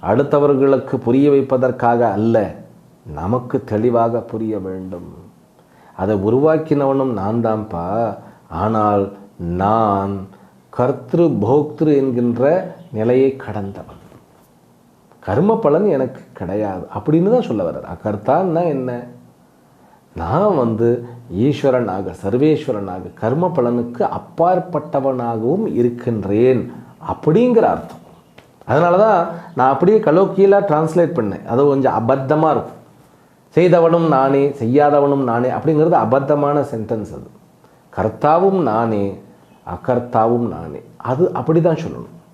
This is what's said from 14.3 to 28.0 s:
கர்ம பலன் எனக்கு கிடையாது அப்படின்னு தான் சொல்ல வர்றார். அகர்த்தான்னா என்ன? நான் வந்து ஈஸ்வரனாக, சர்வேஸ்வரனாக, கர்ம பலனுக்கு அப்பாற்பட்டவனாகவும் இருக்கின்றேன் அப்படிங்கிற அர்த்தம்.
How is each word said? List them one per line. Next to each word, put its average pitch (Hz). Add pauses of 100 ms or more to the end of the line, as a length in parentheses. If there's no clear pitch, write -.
கர்ம 175
பலன் 165
எனக்கு 135 (100)
கிடையாது 95 (120)
அப்படின்னு 160
தான் 240
சொல்ல 107
வர்றார். 76
அகர்த்தான்னா 139
என்ன? 127 (1120)
நான் 156
வந்து 117 (500)
ஈஸ்வரனாக, 113 (100)
சர்வேஸ்வரனாக, 101
கர்ம 143
பலனுக்கு 120
அப்பாற்பட்டவனாகவும் 139
இருக்கின்றேன் 120 (400)
அப்படிங்கிற 220
அர்த்தம். - (640)